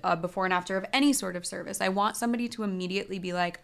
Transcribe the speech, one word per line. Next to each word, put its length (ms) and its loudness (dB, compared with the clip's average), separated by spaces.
a 120 2
before 280 -2
and 100 2
after 220 0
of 160 -2
any 200 6
sort 220 0
of 100 -8
service. 360 -8
I 80 4
want 280 2
somebody 340 0
to 120 -6
immediately 560 -2
be 140 -4
like, 320 0